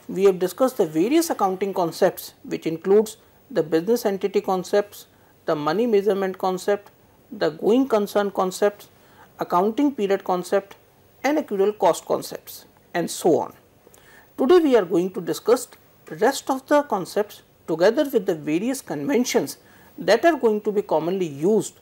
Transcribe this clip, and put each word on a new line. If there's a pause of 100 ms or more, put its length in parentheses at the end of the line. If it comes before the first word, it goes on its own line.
we
have
discussed
the
various
accounting
concepts, (100)
which
includes (340)
the
business
entity
concepts, (400)
the
money
measurement
concept, (400)
the
going
concern
concepts, (500)
accounting
period
concept, (480)
and
actuarial
cost
concepts, (280)
and
so
on. (840)
Today
we
are
going
to
discuss (400)
rest
of
the
concepts (220)
together
with
the
various
conventions (400)
that
are
going
to
be
commonly
used